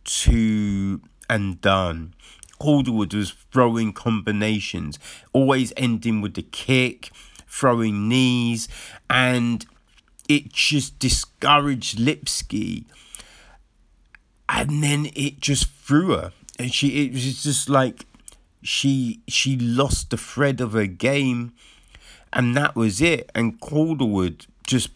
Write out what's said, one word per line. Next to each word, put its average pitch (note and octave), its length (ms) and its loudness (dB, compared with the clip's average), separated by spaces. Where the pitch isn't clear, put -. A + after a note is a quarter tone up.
two, G#2 1000 0
and G2+ 320 -2
done. F2 540 0
Calderwood B2 540 2
was G2+ 180 -2
throwing A#2 400 4
combinations, G#2 1080 -2
always C3 420 2
ending A#2 460 0
with G2+ 140 -6
the F#2 80 -8
kick, - 640 -2
throwing A2+ 600 2
knees, B2 600 2
and B2 560 2
it D3 260 0
just - 460 -2
discouraged C3+ 960 0
Lipski. - 880 -2
And D3 360 0
then D3 320 0
it C#3+ 240 -4
just - 300 0
threw D#3+ 420 2
her. F2 220 -2
And B2+ 140 -6
she, C#3+ 320 0
it B2 80 -6
was C3 300 -6
just C#3+ 260 -2
like, C3 360 0
she, C3 640 -2
she C3+ 300 0
lost A#2+ 520 0
the A#2+ 80 -2
thread C3+ 440 -2
of A2+ 120 -2
her G#2+ 140 2
game. A#2+ 640 -2
And B2 220 2
that C#3+ 200 0
was A2 260 0
it. E3 320 2
And A2+ 260 -2
Calderwood C3 840 0
just B2 280 0